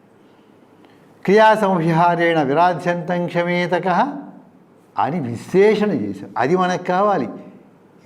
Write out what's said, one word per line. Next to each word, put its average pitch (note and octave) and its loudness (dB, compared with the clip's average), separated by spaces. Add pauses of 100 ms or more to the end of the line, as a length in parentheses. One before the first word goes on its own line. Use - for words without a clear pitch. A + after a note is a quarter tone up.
(1200)
క్రియాసంవిహారేణ F3 2
విరాధ్యంతం F3 0
క్షమేతకః" F3 -2 (1000)
అని C3 -2
విశ్లేషణ G3 2
చేశారు. G#2 -6
అది C3+ 2
మనకు F3+ 0
కావాలి. F3+ 0 (760)